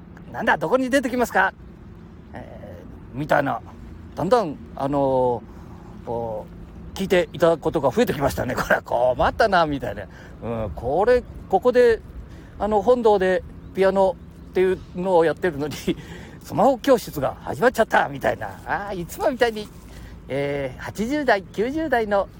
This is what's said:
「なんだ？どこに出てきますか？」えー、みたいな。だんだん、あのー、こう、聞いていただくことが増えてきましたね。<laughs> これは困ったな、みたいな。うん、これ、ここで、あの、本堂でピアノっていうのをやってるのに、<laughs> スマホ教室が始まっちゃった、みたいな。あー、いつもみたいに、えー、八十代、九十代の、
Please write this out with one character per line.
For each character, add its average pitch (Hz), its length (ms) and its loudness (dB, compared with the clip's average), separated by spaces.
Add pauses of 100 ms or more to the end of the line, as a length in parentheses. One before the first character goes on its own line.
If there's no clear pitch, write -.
(320)
「な - 100 -8
ん - 20 -4
だ？ 226 120 4
ど 170 120 -4
こ 208 80 4
に 262 140 0
出 269 120 4
て 247 80 -4
き 247 60 -4
ま 240 100 2
す - 60 -12
か？」 190 200 2 (800)
え - 500 -16 (320)
ー、 123 40 -8
み 147 80 -4
た 147 140 4
い - 20 0
な。 127 180 -2 (560)
だ 135 80 -2
ん 175 40 0
だ 233 140 6
ん、 147 140 -4 (200)
あ 139 120 -2
の 131 540 2 (600)
ー、 - 40 -14
こ 113 400 -8 (480)
う、 - 40 -8
聞 196 60 -4
い 180 40 -6
て 175 240 4
い 156 60 -10
た 170 120 6
だ 170 60 4
く 139 40 -12
こ 165 120 0
と 160 80 0
が 135 100 4
増 - 120 2
え - 40 4
て 156 60 -4
き 139 80 -4
ま 139 80 2
し - 60 -2
た - 100 -2
ね。 123 100 -4
<laughs> - 20 -4
こ - 120 -4
れ - 60 4
は - 80 0
困 127 440 2
っ 254 60 0
た 226 160 2
な、 180 160 4
み 143 160 -2
た 110 120 -6
い - 20 -8
な。 101 80 -10 (400)
う 113 60 -8 (180)
ん、 85 80 -6
こ 143 320 0
れ、 247 160 4 (260)
こ 185 120 4
こ 247 120 4
で、 233 280 6 (580)
あ 202 100 -2
の、 214 140 2
本 247 200 4
堂 208 160 6
で 185 240 2 (320)
ピ 190 120 4
ア 190 60 6
ノ 190 240 4 (340)
っ - 20 -18
て 185 80 2
い 185 120 4
う 185 60 -2 (180)
の 180 200 2
を 165 80 8
や 156 80 4
っ - 40 -2
て 185 140 0
る 143 80 -8
の 147 100 -4
に、 - 80 -8
<laughs> - 680 -8
ス - 80 -12
マ 185 120 4
ホ 262 140 6
教 254 200 4
室 151 220 -8
が 127 220 -2
始 165 200 -4
ま 233 60 6
っ 262 40 4
ち - 80 -2
ゃ 220 40 6
っ - 20 4
た、 202 220 2
み 143 100 -8
た 117 140 0
い 113 40 -4
な。 107 120 -10 (180)
あ 175 260 -4
ー、 190 80 -6
い 170 60 -6
つ - 140 -14
も 359 100 2
み 254 80 -6
た 240 80 4
い 233 60 0
に、 214 160 -8 (600)
え 143 480 -4
ー、 - 60 -14
八 - 260 -6
十 294 160 -2
代、 214 180 4
九 202 280 -2
十 320 180 -2
代 240 180 2
の、 202 220 2 (120)